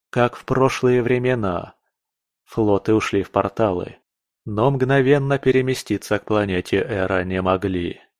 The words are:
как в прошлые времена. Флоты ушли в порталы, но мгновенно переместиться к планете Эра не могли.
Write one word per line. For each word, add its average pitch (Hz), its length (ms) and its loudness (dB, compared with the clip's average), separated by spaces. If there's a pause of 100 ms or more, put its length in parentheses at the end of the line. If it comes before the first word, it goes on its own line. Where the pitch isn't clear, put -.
как 123 260 0
в - 100 -20
прошлые 123 560 2
времена. 120 760 -2 (720)
Флоты 104 480 2
ушли 101 300 0
в - 80 -14
порталы, 101 640 -2 (480)
но 110 260 0
мгновенно 139 640 2
переместиться 127 800 -2
к - 80 -12
планете 98 520 0
Эра 95 460 -2
не 92 180 -4
могли. 92 600 -2 (180)